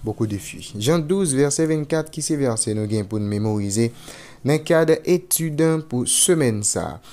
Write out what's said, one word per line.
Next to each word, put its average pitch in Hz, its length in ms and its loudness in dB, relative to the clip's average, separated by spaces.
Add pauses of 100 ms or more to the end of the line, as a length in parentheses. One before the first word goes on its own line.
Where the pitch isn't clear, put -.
beaucoup 110 240 -2
de 101 100 -4
fui. - 380 -12
Jan 127 240 2
douze 170 320 0
versèt 143 400 2
ventkat, 156 400 -2
ki - 80 -10
se 151 160 -2
versèt 117 400 0
nou 107 160 -2
genyen 107 160 -2
pou 107 160 -2
nou 104 80 -2
memorize 104 560 0 (560)
nan 147 240 2
kad 160 240 6 (160)
etude 160 640 0 (180)
pou 123 160 -2
semain 135 640 2
ça 82 320 -4 (140)